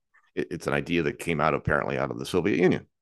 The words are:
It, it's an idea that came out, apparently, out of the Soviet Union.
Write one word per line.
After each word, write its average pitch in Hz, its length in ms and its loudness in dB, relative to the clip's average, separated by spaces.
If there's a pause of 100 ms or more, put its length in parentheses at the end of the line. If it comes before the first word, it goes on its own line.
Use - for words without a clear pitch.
(340)
It, - 160 -4
it's 82 160 -8
an 69 60 0
idea 76 300 0
that 71 180 -4
came 80 200 -2
out, 76 140 4
apparently, 69 420 0
out 65 140 -2
of 58 80 -8
the 67 80 -8
Soviet 92 320 0
Union. 151 280 2 (140)